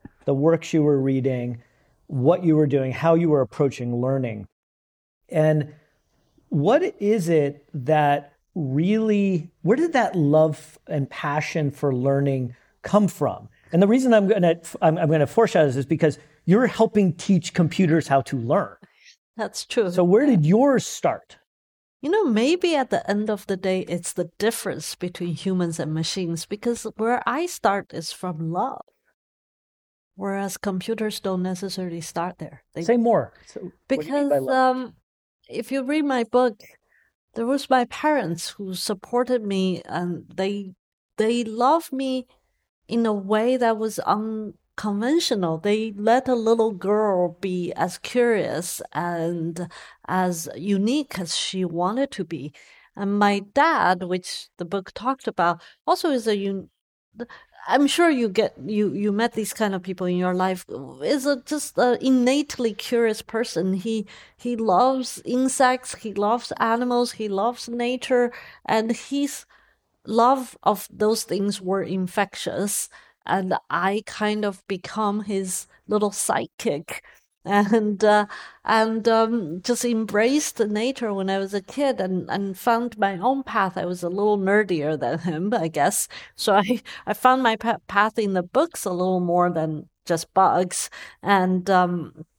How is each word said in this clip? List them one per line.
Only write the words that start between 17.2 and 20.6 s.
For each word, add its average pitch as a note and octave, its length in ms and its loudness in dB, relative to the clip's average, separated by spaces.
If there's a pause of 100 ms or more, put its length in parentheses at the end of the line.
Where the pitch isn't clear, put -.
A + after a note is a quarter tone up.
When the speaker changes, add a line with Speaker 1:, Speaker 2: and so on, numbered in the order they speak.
Speaker 1:
computers E3 560 2
how C#3 120 4
to - 160 -6
learn. B2 380 -2 (640)
Speaker 2:
That's - 280 -10
true. G#3 260 0
Speaker 1:
So F3+ 120 2
where G#3 220 6
did G3 200 4
yours A#3 400 4